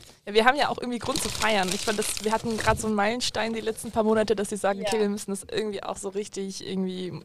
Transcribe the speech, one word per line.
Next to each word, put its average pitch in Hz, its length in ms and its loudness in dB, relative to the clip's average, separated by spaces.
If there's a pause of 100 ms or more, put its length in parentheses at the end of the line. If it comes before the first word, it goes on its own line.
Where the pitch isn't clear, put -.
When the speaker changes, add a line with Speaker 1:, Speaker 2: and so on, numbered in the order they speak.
(260)
Speaker 1:
Ja, 208 80 -6
wir 220 100 8
haben 254 140 6
ja 277 100 4
auch - 100 -2
irgendwie 247 220 -4
Grund 254 240 0
zu 214 60 -2
feiern. 202 440 2
Ich 208 60 -2
fand, 214 180 0
das, - 280 -2
wir 214 80 2
hatten 226 240 0
grad 220 240 2
so 220 60 -2
einen 214 100 2
Meilenstein 226 560 0
die 226 80 -4
letzten 220 300 -6
paar 220 120 2
Monate, 220 320 4
dass 202 140 -2
sie 214 80 -4
sagen, 196 240 0
Speaker 2:
Ja. 202 80 -2
Speaker 1:
„Okay, 220 100 2
wir 208 80 4
müssen 202 240 -4
das 196 180 -6
irgendwie 214 320 -4
auch - 140 -6
so 196 140 -8
richtig 196 580 -6
irgendwie, 185 460 -4 (120)